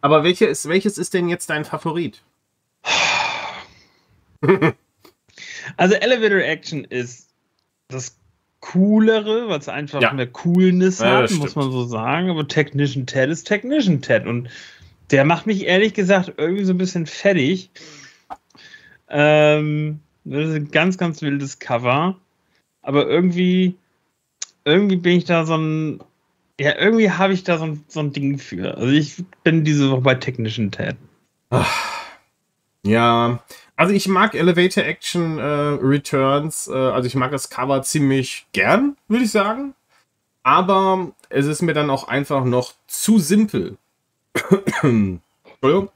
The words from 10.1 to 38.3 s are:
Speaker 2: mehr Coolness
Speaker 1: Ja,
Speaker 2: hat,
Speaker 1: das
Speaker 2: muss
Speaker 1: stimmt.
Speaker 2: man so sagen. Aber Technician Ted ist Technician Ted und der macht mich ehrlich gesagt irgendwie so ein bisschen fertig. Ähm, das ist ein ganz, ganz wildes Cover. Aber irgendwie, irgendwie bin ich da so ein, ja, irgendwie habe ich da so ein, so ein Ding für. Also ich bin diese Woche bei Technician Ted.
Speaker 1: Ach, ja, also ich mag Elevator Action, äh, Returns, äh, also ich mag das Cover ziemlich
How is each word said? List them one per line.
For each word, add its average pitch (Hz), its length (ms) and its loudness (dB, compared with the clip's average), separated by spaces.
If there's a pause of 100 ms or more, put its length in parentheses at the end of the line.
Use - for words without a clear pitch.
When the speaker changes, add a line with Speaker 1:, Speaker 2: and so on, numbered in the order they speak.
Speaker 2:
mehr 127 140 -4
Coolness 185 720 2
Speaker 1:
Ja, 120 180 2
Speaker 2:
hat, - 80 4
Speaker 1:
das 220 60 0
Speaker 2:
muss 151 200 -2
Speaker 1:
stimmt. 143 140 -2
Speaker 2:
man 131 60 -4
so 123 140 -4
sagen. 123 440 -4
Aber 156 180 -4
Technician 139 580 -2
Ted 135 240 0
ist 165 160 -6
Technician 208 560 0
Ted - 260 0
und 120 220 -6 (600)
der 139 160 4
macht 165 200 2
mich 202 200 -2
ehrlich 208 280 2
gesagt 190 440 0
irgendwie 180 260 -2
so 185 100 0
ein 180 40 0
bisschen 180 280 -4
fertig. 185 640 0 (1400)
Ähm, 151 880 2 (240)
das 147 260 -4
ist 156 60 -2
ein 147 160 -6
ganz, 185 260 0
ganz 165 240 -4
wildes 139 380 -4
Cover. 135 580 0 (640)
Aber 139 260 0
irgendwie, 180 680 2 (880)
irgendwie 190 320 2
bin 175 220 2
ich 170 80 0
da 165 200 0
so 160 120 -2
ein, 156 420 -4 (600)
ja, 143 180 0
irgendwie 214 340 4
habe 190 220 0
ich 185 100 -4
da 170 140 0
so 160 80 -4
ein, 151 220 -8
so - 120 -8
ein 147 140 -2
Ding 139 240 -2
für. - 400 -8
Also 127 160 0
ich 151 300 0 (200)
bin 160 200 4
diese 143 280 2
Woche 127 100 0
bei 131 140 4
Technician 113 560 -4
Ted. 110 240 -8 (540)
Speaker 1:
Ach, - 500 -4 (840)
ja, 117 600 2 (320)
also 180 180 4
ich 196 140 0
mag 196 280 2
Elevator 180 480 2
Action, 160 560 -4
äh, 110 40 -6
Returns, 143 1200 0
äh, - 80 -8
also 127 320 0
ich 123 80 -6
mag 131 160 0
das 139 180 -8
Cover 135 320 -2
ziemlich 135 720 -2